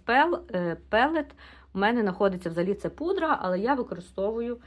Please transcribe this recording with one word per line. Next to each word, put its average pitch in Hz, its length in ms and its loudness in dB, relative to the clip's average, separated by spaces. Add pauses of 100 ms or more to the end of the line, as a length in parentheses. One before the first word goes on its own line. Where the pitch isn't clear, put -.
Pel-, 285 340 4 (140)
е, 175 240 -2 (140)
Palette 285 400 2 (420)
у 190 60 -4
мене 226 220 2
знаходиться 185 480 0
взагалі 175 240 0
це 180 160 -4
пудра, 320 520 -2
але 185 180 -2
я 240 140 0
використовую, 226 920 -4